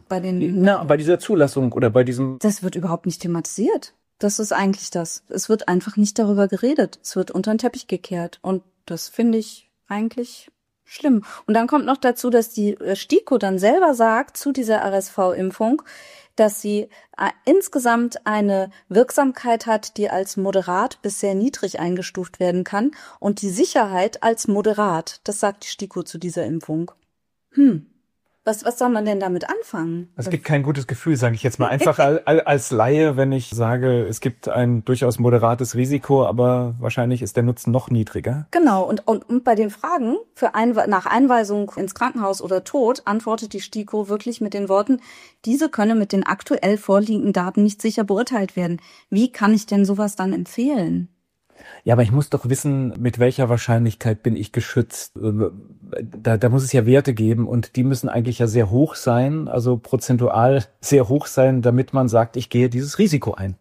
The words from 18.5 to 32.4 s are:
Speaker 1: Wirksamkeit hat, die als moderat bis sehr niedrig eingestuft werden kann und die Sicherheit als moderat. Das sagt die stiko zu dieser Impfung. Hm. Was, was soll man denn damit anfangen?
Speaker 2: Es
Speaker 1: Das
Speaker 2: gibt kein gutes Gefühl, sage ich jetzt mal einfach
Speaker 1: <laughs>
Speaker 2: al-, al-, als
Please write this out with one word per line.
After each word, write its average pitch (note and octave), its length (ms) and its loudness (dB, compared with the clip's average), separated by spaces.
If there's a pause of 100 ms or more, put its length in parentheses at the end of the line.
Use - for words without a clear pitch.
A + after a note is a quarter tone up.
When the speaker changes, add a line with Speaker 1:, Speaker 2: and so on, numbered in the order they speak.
Speaker 1:
Wirksamkeit B3 760 0
hat, A3 300 -2
die G#3 120 -2
als F#3+ 260 -4
moderat F#3+ 680 -2
bis G3+ 160 -6
sehr G3 160 -2
niedrig G#3 440 -2
eingestuft F3+ 600 -6
werden F3+ 240 0
kann G#3+ 280 -2 (280)
und G3+ 240 -2
die G3 60 -4
Sicherheit G3+ 760 0
als A3+ 240 0
moderat. G3+ 800 0
Das G#3 140 -6
sagt G3+ 240 -2
die - 60 -14
stiko F#3+ 320 -10
zu - 160 -14
dieser E3+ 280 -6
Impfung. D#3+ 460 -6 (600)
Hm. B3 360 4 (560)
Was, G#3+ 200 -2
was A#3+ 160 -2
soll B3 80 2
man A3+ 160 0
denn G#3 160 -2
damit F3+ 300 -4
anfangen? F3 680 -6
Speaker 2:
Es - 80 -8
Speaker 1:
Das F3+ 80 -6
Speaker 2:
gibt D#3 140 -4
kein C#3+ 180 0
gutes C#3 240 -4
Gefühl, C#3 300 -2
sage A#2+ 180 0
ich - 80 -8
jetzt B2 160 -2
mal B2+ 80 2
einfach C#3+ 320 2
Speaker 1:
<laughs> - 0 -
Speaker 2:
al-, D3+ 240 4
al-, D#3+ 160 4
als D3 320 0